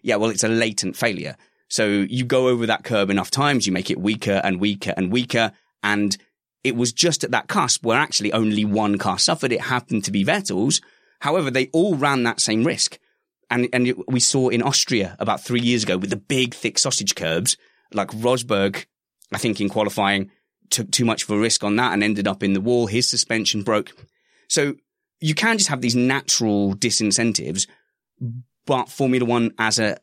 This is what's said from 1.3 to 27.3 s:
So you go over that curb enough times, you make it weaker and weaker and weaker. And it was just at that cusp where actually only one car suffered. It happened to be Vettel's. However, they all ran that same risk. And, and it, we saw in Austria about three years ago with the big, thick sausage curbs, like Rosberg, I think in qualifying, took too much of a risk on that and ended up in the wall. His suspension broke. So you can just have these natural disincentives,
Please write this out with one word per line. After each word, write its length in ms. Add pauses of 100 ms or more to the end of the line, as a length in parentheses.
So 180
you 380
go 220
over 200
that 160
curb 260
enough 220
times, 340
you 80
make 160
it 100
weaker 440
and 160
weaker 380
and 140
weaker. 400 (300)
And 340 (480)
it 120
was 180
just 300
at 80
that 160
cusp 360
where 160
actually 340
only 320
one 320
car 200
suffered. 340
It 100
happened 440
to 60
be 120
Vettel's. 560 (420)
However, 280
they 240
all 220
ran 280
that 160
same 240
risk. 360 (500)
And, 240
and 140
it, 200
we 120
saw 300
in 140
Austria 560
about 220
three 180
years 240
ago 140
with 140
the 40
big, 380
thick 260
sausage 360
curbs, 420 (360)
like 160
Rosberg, 760 (480)
I 40
think 240
in 80
qualifying, 600 (420)
took 200
too 140
much 180
of 80
a 60
risk 260
on 140
that 160
and 100
ended 240
up 160
in 100
the 80
wall. 260
His 200
suspension 560
broke. 280 (580)
So 260 (440)
you 160
can 220
just 120
have 120
these 140
natural 800
disincentives, 920 (960)